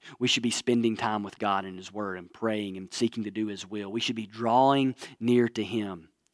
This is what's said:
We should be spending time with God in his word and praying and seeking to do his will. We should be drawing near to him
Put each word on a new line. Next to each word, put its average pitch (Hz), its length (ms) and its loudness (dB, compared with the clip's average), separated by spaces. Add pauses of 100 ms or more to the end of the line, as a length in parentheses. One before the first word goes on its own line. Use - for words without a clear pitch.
(180)
We 127 100 2
should 123 140 2
be 120 80 0
spending 117 480 2
time 107 240 0
with 98 160 -8
God 98 260 0
in 95 140 -10
his 92 160 -14
word 101 240 -4
and 90 160 -14
praying 107 420 -2
and 92 160 -10
seeking 117 340 -2
to 104 40 -6
do 107 160 -2
his 98 240 -8
will. 101 220 -8
We 113 100 -4
should 123 140 -2
be 110 100 -6
drawing 127 720 2 (240)
near 120 300 6
to 110 140 -4
him 95 460 -6 (240)